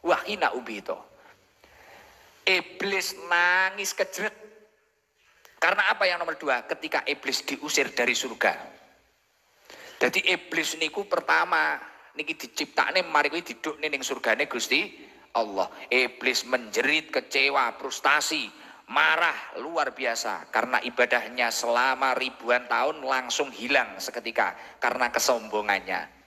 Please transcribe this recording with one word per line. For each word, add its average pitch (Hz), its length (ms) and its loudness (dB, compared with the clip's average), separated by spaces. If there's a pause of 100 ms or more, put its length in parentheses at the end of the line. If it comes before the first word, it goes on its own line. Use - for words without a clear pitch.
Wahina 175 480 0
uhbito. 117 460 -8 (1500)
Iblis 185 720 0 (140)
nangis 185 680 2
kejret. - 380 -4 (1200)
Karena 196 380 2
apa 208 160 0
yang 175 100 -2
nomor 165 160 -4
dua? 131 300 -2
Ketika 156 400 -4
iblis - 400 -2
diusir 139 480 -2
dari 120 180 2
surga. 120 400 0 (1500)
Jadi 240 240 2
iblis 160 560 -2
niku 196 240 -4
pertama 160 720 2 (400)
niki 156 160 -6
diciptakne 160 720 -2
mari 147 240 2
kuwi 170 160 -6
didukne 151 420 -6
ning 139 140 -4
surgane 123 480 0
Gusti 139 400 0 (480)
Allah. 98 320 0 (180)
Iblis 123 560 0
menjerit, 123 680 0
kecewa, 135 640 2
frustasi, 139 800 0 (340)
marah 156 720 2
luar 151 340 -2
biasa 113 560 -4
karena 120 320 2
ibadahnya 123 640 2
selama 127 640 2
ribuan 123 560 0
tahun 120 320 2
langsung 131 480 0
hilang 117 480 0
seketika 110 560 -2 (300)
karena 123 260 2
kesombongannya. 104 1040 0 (160)